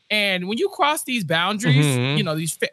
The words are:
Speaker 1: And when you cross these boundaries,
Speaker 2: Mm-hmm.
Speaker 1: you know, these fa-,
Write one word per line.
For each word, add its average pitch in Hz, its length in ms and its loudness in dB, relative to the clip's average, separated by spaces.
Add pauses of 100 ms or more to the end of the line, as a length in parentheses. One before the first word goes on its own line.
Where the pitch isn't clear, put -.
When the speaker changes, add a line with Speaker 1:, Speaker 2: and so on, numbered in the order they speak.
(120)
Speaker 1:
And 196 360 0
when 226 120 -4
you 392 100 0
cross 294 340 0
these 240 200 -4
boundaries, 170 600 2
Speaker 2:
Mm-hmm. 135 340 0
Speaker 1:
you 160 60 0
know, 156 120 -2
these 160 180 -4
fa-, - 180 -4